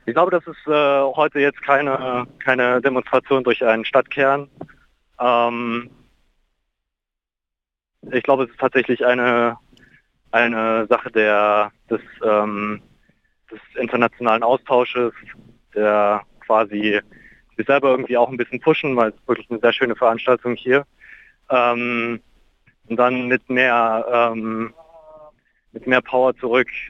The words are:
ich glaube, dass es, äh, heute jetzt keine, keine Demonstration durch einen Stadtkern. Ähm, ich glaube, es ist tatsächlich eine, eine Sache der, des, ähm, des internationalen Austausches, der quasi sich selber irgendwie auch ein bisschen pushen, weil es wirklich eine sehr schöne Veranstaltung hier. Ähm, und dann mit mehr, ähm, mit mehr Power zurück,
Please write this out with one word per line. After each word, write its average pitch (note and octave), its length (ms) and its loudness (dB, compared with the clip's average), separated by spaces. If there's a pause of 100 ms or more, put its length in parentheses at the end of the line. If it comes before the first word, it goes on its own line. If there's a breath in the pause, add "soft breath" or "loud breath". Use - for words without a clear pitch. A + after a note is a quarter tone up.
ich - 80 -2
glaube, F3+ 160 2
dass F3 160 0
es, D#3+ 180 -16
äh, C#3 500 2
heute D3+ 240 0
jetzt C#3 220 0
keine, C3 680 0 (120)
keine B2 420 0
Demonstration C3 640 0
durch A#2+ 200 0
einen A2+ 220 2
Stadtkern. C#3 640 0 (680 soft breath)
Ähm, A#2+ 720 -2 (2250)
ich B2+ 120 -2
glaube, C3+ 220 2
es - 40 -8
ist - 100 -20
tatsächlich C3 460 0
eine, A#2+ 520 2 (720 soft breath)
eine A2+ 560 0
Sache A#2+ 240 0
der, G#2 600 2 (180)
des, A2+ 120 -4 (220)
ähm, G#2+ 580 -2 (680)
des A2 80 -18 (160)
internationalen A#2 680 0
Austausches, B2 680 0 (640)
der G#2 480 2 (220)
quasi G#2 540 0 (580 soft breath)
sich A2+ 100 -6
selber C#3 240 2
irgendwie B2 260 -2
auch A#2+ 120 2
ein C3 80 -10
bisschen A#2+ 240 -6
pushen, D3 340 0
weil A2+ 160 2
es - 160 -18
wirklich A2+ 240 -4
eine A2 80 -6
sehr A#2 140 2
schöne A#2+ 220 -2
Veranstaltung A#2+ 600 0
hier. C#3 300 0 (640 loud breath)
Ähm, A#2+ 720 -2 (680)
und A2+ 100 -8
dann B2 300 0
mit B2+ 220 -2
mehr, A#2+ 560 0 (280)
ähm, A2 400 -8 (1000)
mit A2+ 120 -16
mehr B2+ 160 2
Power B2+ 360 0
zurück, B2 300 0 (220)